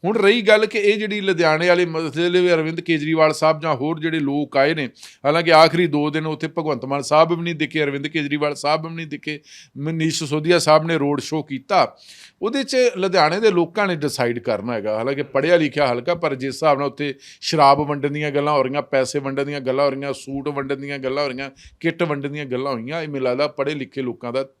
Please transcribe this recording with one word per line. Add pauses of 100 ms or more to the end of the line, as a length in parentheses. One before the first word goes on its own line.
ਹੁਣ
ਰਹੀ
ਗੱਲ
ਕਿ
ਇਹ
ਜਿਹੜੀ
ਲੁਧਿਆਣੇ
ਵਾਲੇ
ਮਸਲੇ
ਵੀ
ਅਰਵਿੰਦ
ਕੇਜਰੀਵਾਲ
ਸਾਹਿਬ
ਜਾਂ
ਹੋਰ
ਜਿਹੜੇ
ਲੋਕ
ਆਏ
ਨੇ, (360)
ਹਾਲਾਂਕਿ
ਆਖਰੀ
ਦੋ
ਦਿਨ
ਉੱਥੇ
ਭਗਵੰਤ
ਮਾਨ
ਸਾਹਿਬ
ਵੀ
ਨਹੀਂ
ਦਿਖੇ,
ਅਰਵਿੰਦ
ਕੇਜਰੀਵਾਲ
ਸਾਹਿਬ
ਵੀ
ਨਹੀਂ
ਦਿਖੇ, (380)
ਮਨੀਸ਼
ਸਿਸੋਦੀਆ
ਸਾਹਿਬ
ਨੇ
ਰੋਡ
ਸ਼ੋਅ
ਕੀਤਾ। (440)
ਉਹਦੇ
'ਚ (200)
ਲੁਧਿਆਣੇ
ਦੇ
ਲੋਕਾਂ
ਨੇ
ਡਿਸਾਈਡ
ਕਰਨਾ
ਹੈਗਾ।
ਹਾਲਾਂਕਿ
ਪੜ੍ਹਿਆ
ਲਿਖਿਆ
ਹਲਕਾ,
ਪਰ
ਜਿਸ
ਹਿਸਾਬ
ਨਾਲ
ਉੱਥੇ (260)
ਸ਼ਰਾਬ
ਵੰਡਣ
ਦੀਆਂ
ਗੱਲਾਂ
ਹੋ
ਰਹੀਆਂ,
ਪੈਸੇ
ਵੰਡਣ
ਦੀਆਂ
ਗੱਲਾਂ
ਹੋ
ਰਹੀਆਂ,
ਸੂਟ
ਵੰਡਣ
ਦੀਆਂ
ਗੱਲਾਂ
ਹੋ
ਰਹੀਆਂ, (280)
ਕਿੱਟ
ਵੰਡਣ
ਦੀਆਂ
ਗੱਲਾਂ
ਹੋਈਆਂ,
ਇਹ
ਮੈਨੂੰ
ਲੱਗਦਾ
ਪੜ੍ਹੇ
ਲਿਖੇ
ਲੋਕਾਂ
ਦਾ (140)